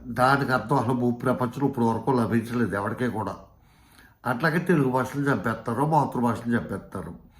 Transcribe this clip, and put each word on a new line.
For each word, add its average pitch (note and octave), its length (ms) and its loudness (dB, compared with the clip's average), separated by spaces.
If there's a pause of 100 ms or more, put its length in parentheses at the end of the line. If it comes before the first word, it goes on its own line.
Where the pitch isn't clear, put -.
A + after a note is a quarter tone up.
దానికి B2+ 440 2
అర్థం B2+ 240 0
అసలు B2+ 180 2
భూ A#2+ 180 2
ప్రపంచంలో B2+ 560 0
ఇప్పుడు A#2 180 0
వరకు A2+ 260 0
లభించలేదు A#2 640 0
ఎవరికే G#2+ 320 -2
కూడా. G2+ 280 -4 (920)
అట్లాగే D3 340 0
తెలుగు D#3 300 4
భాషను C3+ 440 0
చంపేస్తారు, A#2 520 -2
మాతృభాషను A#2+ 720 0
చంపేస్తారు. F#2+ 580 -6 (260)